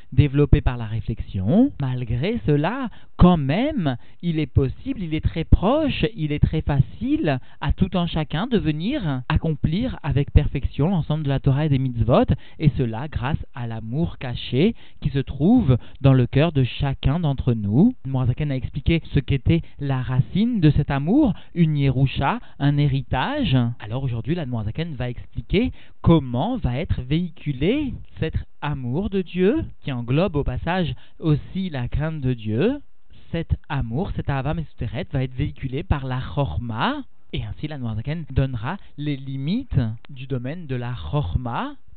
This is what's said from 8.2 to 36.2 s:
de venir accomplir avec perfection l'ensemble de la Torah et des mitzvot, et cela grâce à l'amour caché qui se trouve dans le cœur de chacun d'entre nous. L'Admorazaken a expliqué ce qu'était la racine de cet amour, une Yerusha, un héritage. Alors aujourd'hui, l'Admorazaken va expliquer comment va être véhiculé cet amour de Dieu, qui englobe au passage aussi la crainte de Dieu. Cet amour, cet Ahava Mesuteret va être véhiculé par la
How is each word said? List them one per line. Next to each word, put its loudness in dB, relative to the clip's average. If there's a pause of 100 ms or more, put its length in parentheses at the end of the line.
de 0
venir -2
accomplir 0
avec 0
perfection 2
l'ensemble 0
de -2
la 0
Torah 2
et 0
des 4
mitzvot, 2 (340)
et 4
cela -2
grâce -4 (100)
à -8
l'amour -4
caché 0 (260)
qui -2
se 0
trouve 4 (240)
dans 8
le 6
cœur 4
de 4
chacun 0
d'entre 2
nous. 4 (100)
L'Admorazaken 0
a -2
expliqué 0 (100)
ce 4
qu'était 2 (160)
la -2
racine 2
de 8
cet 2
amour, 2 (200)
une 4
Yerusha, 2 (200)
un 2
héritage. 0 (240)
Alors -6
aujourd'hui, -4
l'Admorazaken -4
va -4
expliquer -2 (300)
comment 4
va -2
être -2
véhiculé -2 (240)
cet -2 (260)
amour -2
de 0
Dieu, 2 (180)
qui -4
englobe 0
au 2
passage -2 (260)
aussi 0
la -4
crainte -2
de 0
Dieu. 0 (520)
Cet 0 (120)
amour, -2
cet -4
Ahava -2
Mesuteret -6
va 0
être -6
véhiculé -4
par -2
la -4